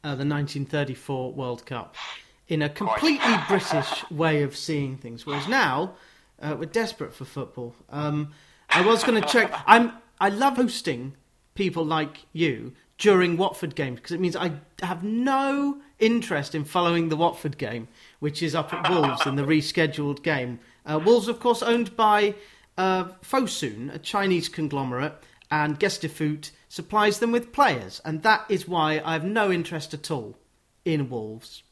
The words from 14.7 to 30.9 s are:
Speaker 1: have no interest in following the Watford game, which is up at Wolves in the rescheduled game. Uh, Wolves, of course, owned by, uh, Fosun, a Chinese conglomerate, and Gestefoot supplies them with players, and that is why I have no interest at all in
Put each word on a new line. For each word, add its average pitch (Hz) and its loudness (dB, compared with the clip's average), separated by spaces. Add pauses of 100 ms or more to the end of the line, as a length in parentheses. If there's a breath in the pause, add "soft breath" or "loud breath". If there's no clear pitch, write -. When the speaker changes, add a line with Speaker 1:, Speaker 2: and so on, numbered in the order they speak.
Speaker 1:
have 175 -4
no 269 0 (180 loud breath)
interest 220 2
in 151 -4
following 170 2
the 156 0
Watford 160 0
game, 113 -8 (320 loud breath)
which 147 -4
is 151 -2
up 156 -2
at 175 -2
Wolves 156 2
in 135 -2
the 143 0
rescheduled 151 0
game. 127 -2 (260 soft breath)
Uh, 156 -2
Wolves, 208 6
of 240 -4
course, 233 2
owned 233 0
by, 208 4 (440 loud breath)
uh, 185 2 (180)
Fosun, 139 -2
a - -12
Chinese 185 0
conglomerate, 139 -4 (360 soft breath)
and 151 0
Gestefoot 151 -2 (180 soft breath)
supplies 208 2
them 233 0
with 240 -2
players, 131 2
and 156 -6
that 220 4
is 185 0
why 156 2
I 160 -2
have 160 -2
no 208 2
interest 165 -4
at 147 -10
all 110 -6 (480)
in 147 0